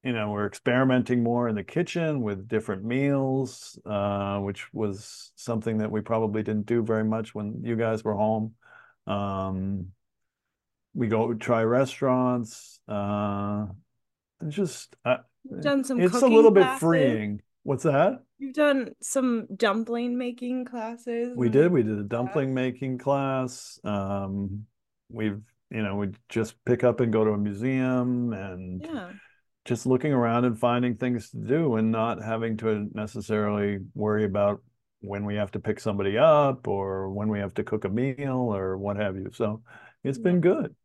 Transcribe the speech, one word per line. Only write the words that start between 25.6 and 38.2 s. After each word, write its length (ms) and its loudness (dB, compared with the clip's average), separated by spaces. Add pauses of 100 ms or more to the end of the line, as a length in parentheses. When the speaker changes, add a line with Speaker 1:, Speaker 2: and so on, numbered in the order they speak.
Speaker 1:
you 120 -4
know, 140 -2
we 140 -2 (180)
just 360 -4
pick 200 2
up 160 4
and 120 2
go 120 4
to 80 4
a 60 -2
museum 960 0
and 500 -10
Speaker 2:
Yeah. 280 -10 (520)
Speaker 1:
just 220 -4
looking 260 2
around 340 2
and 120 0
finding 380 2
things 340 -4
to 80 -12
do 380 0
and 160 2
not 300 0
having 360 -2
to 360 -2
necessarily 840 -2 (140)
worry 300 0
about 380 2 (380)
when 260 -6
we 100 -4
have 160 -4
to 80 -6
pick 200 -4
somebody 380 -2
up 500 4
or 420 -4
when 180 -4
we 120 -2
have 140 -6
to 100 -2
cook 200 -4
a 40 -2
meal 640 -2